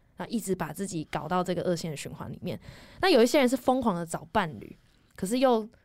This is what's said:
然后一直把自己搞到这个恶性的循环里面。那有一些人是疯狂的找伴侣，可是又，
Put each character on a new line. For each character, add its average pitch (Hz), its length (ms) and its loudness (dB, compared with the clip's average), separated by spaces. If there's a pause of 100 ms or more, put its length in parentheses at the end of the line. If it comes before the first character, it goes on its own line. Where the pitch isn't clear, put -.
(180)
然 175 100 -10
后 - 40 -16
一 233 80 -2
直 190 140 -4
把 185 180 -4
自 196 140 -8
己 175 240 -8
搞 151 180 -6
到 180 160 0
这 180 120 -4
个 170 80 -2
恶 180 120 0
性 165 140 -6
的 160 80 -8
循 - 160 -12
环 - 180 -12
里 143 120 -12
面。 143 160 -6 (420)
那 370 80 4
有 262 140 8
一 - 20 8
些 277 140 4
人 254 100 6
是 254 80 0
疯 262 240 0
狂 220 140 0
的 170 100 -6
找 160 260 -8
伴 196 160 0 (120)
侣， - 180 -16 (380)
可 - 100 -6
是 233 140 0
又， 233 280 4 (180)